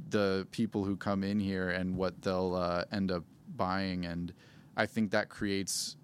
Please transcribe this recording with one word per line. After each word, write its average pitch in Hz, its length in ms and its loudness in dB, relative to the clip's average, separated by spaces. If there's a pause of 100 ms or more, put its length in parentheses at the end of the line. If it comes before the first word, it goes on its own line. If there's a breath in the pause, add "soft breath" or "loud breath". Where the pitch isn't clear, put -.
the 95 400 2
people 107 340 0
who 98 140 0
come 98 260 0
in 101 160 2
here 95 300 0
and 92 260 0
what 90 280 -2
they'll, 92 320 2
uh, 87 360 0
end 98 200 0
up 85 120 -2 (320)
buying, 92 520 0
and 85 260 -4 (420 loud breath)
I 110 120 2
think 107 240 0
that 107 180 2
creates, - 760 -2